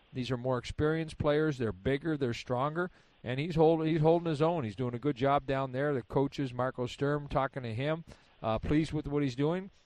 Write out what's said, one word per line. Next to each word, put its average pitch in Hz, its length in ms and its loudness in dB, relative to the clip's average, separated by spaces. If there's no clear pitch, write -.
These 123 180 -4
are 127 80 0
more 127 180 0
experienced 156 640 -2
players. 151 400 2
They're 113 140 0
bigger, 139 440 -2
they're 127 160 0
stronger, 147 580 -4
and 127 180 -6
he's 160 160 -2
hold-, 160 300 6
he's 160 140 2
holding 165 280 4
his 143 120 0
own. 160 240 2
He's 104 120 -4
doing 123 180 -2
a 120 40 -4
good 143 180 0
job 135 300 2
down 135 260 -2
there. 143 200 0
The 127 100 0
coaches, 139 520 -2
Marco 127 320 -2
Sturm, 143 420 -2
talking 135 360 -2
to 113 100 -6
him, 156 300 -2
uh, 110 160 0
pleased 151 340 0
with 151 140 -4
what 147 160 0
he's 127 140 -2
doing, 175 320 -2